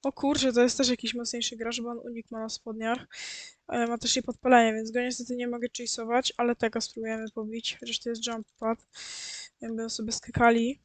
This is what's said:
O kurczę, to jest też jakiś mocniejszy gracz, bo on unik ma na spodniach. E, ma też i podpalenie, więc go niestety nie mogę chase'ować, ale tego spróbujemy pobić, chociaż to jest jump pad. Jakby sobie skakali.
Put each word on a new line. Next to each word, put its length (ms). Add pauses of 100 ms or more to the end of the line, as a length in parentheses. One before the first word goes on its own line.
O 80
kurczę, 420
to 80
jest 160
też 120
jakiś 240
mocniejszy 440
gracz, 240
bo 80
on 100
unik 320
ma 80
na 100
spodniach. 580 (600)
E, 200
ma 100
też 200
i 60
podpalenie, 500
więc 180
go 100
niestety 340
nie 120
mogę 200
chase'ować, 720
ale 180
tego 260
spróbujemy 500
pobić, 480
chociaż 200
to 100
jest 180
jump 200 (120)
pad. 200 (840)
Jakby 280
sobie 220
skakali. 720